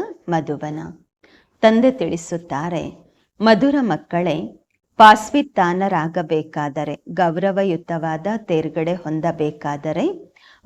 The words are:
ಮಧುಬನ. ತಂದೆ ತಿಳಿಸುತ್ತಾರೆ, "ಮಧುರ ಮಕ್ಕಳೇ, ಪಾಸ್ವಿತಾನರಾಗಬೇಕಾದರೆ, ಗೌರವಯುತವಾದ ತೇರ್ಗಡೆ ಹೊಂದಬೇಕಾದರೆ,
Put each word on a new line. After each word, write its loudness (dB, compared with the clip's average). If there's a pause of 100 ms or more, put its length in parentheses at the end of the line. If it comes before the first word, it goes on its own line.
(300)
ಮಧುಬನ. -4 (800)
ತಂದೆ 4
ತಿಳಿಸುತ್ತಾರೆ, -6 (280)
"ಮಧುರ 4
ಮಕ್ಕಳೇ, -4 (300)
ಪಾಸ್ವಿತಾನರಾಗಬೇಕಾದರೆ, 2
ಗೌರವಯುತವಾದ -2 (100)
ತೇರ್ಗಡೆ -2
ಹೊಂದಬೇಕಾದರೆ, -6 (320)